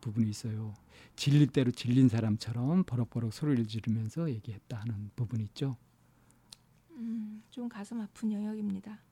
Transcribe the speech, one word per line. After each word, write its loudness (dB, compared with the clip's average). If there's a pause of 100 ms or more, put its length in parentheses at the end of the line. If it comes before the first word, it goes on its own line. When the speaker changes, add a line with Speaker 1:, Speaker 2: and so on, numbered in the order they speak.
Speaker 1:
부분이 0
있어요. -6 (420)
질릴 6
대로 4
질린 6
사람처럼 2
버럭버럭 -2
소리를 2
지르면서 -2
얘기했다 -8
하는 -6
부분이 -2
있죠. -4 (1120)
Speaker 2:
음, -8
좀 -10
가슴 -10
아픈 -4
영역입니다. -6 (120)